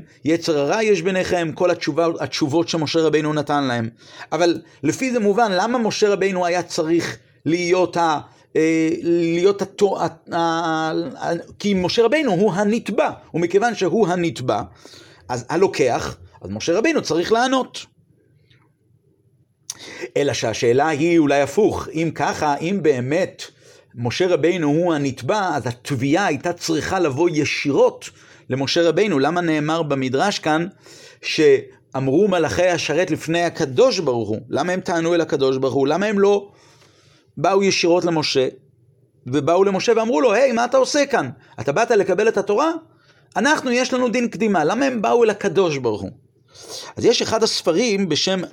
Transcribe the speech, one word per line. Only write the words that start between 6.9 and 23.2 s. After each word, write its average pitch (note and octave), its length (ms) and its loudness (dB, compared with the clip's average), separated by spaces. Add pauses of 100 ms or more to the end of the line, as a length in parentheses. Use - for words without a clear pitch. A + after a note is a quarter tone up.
להיות F3 520 0
ה-, D#3+ 220 0 (360)
אה, D#3+ 340 2 (140)
להיות E3+ 580 0
התו-, F#3 400 -2
ה-, E3+ 60 -2 (280)
ה-, E3 560 -2 (260)
ה-, E3+ 140 -6 (280)
כי G3+ 140 0
משה F#3 300 2
רבינו B3+ 280 2
הוא F3+ 220 2
הנתבע, G#3 580 0 (220)
ומכיוון F#3+ 420 0
שהוא F#3+ 320 0
הנתבע, C#3+ 540 -2 (680)
אז B2 200 -4
הלוקח, D3+ 680 0 (240)
אז F#2 80 -14
משה E3 280 -2
רבינו C#4+ 240 0
צריך E3+ 300 -2
לענות. B3+ 540 0 (2250)
אלא C#3 160 0
שהשאלה B2 540 0
היא E3 300 2
אולי C#3+ 240 4
הפוך, D#3 520 0
אם D#3+ 220 -2
ככה, D#3 460 -2
אם F#3 200 -2
באמת C#3+ 640 0 (520)